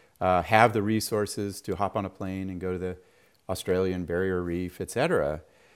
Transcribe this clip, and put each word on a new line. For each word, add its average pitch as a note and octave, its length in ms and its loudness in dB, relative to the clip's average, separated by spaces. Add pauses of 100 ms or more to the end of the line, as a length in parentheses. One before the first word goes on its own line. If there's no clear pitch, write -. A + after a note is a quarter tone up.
(220)
uh, F2+ 220 4
have A2 300 6
the G#2+ 80 0
resources G#2 800 -2
to F#2 140 -6
hop G2 200 -2
on G2+ 100 -2
a F#2 40 -6
plane F#2+ 400 -8
and F2+ 100 -8
go F#2 120 -4
to F#2 60 -4
the F2+ 200 -6 (520)
Australian F#2 560 0
Barrier F2+ 360 0
Reef, F2 400 -4
et F#2+ 80 -8
cetera. F#2 520 0 (340)